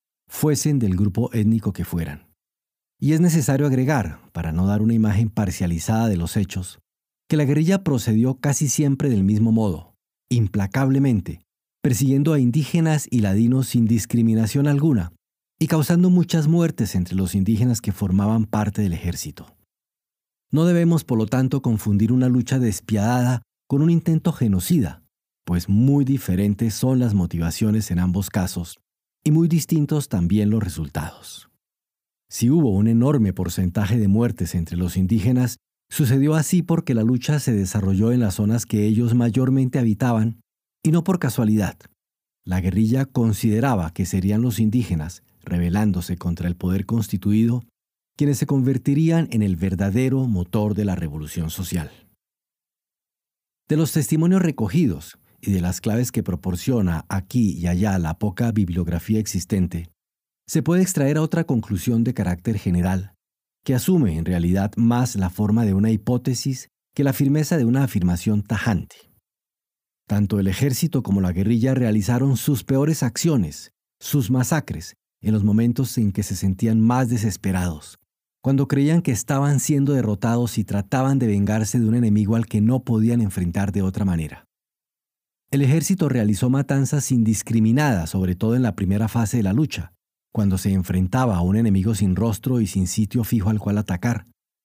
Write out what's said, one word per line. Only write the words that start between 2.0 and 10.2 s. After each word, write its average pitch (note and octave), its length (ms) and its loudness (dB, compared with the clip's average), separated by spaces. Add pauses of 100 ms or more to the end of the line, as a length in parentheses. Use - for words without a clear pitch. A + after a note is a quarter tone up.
Y C#3+ 120 2
es D#3+ 80 2
necesario D3 460 2
agregar, A#2+ 540 0 (120)
para D#2+ 200 -4
no F2+ 140 2
dar G#2 160 2
una A2+ 120 2
imagen A2 360 2
parcializada G2 800 -2
de G2 80 0
los E2 200 -4
hechos, F#2+ 420 -6 (500)
que D#3 80 2
la D3+ 80 2
guerrilla D#3+ 400 2
procedió B2 560 0
casi D3 280 0
siempre C#3+ 420 0
del G2+ 140 2
mismo G#2+ 280 2
modo, G2+ 420 -2 (360)